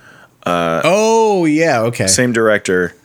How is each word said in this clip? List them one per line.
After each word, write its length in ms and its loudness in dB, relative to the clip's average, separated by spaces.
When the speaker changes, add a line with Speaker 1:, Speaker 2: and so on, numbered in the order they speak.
Speaker 1:
uh, 400 -2
Speaker 2:
Oh, 600 0
yeah, 380 0
okay. 260 -2
Speaker 1:
same 240 0
director, 600 0